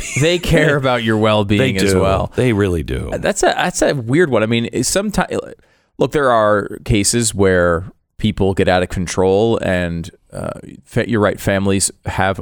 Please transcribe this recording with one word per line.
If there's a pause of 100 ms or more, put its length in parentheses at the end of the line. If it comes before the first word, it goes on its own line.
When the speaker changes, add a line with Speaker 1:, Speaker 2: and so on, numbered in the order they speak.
(200)
Speaker 1:
They
care
Speaker 2:
<laughs>
Speaker 1:
about
your
well-being
Speaker 2:
They
Speaker 1:
as
Speaker 2:
do.
Speaker 1:
well.
Speaker 2:
They
really
do.
Speaker 1:
Uh,
that's
a,
that's
a
weird
one.
I
mean,
sometimes, (600)
look,
there
are
cases
where (240)
people
get
out
of
control
and, (240)
uh, (320)
fa-,
you're
right,
families (160)
have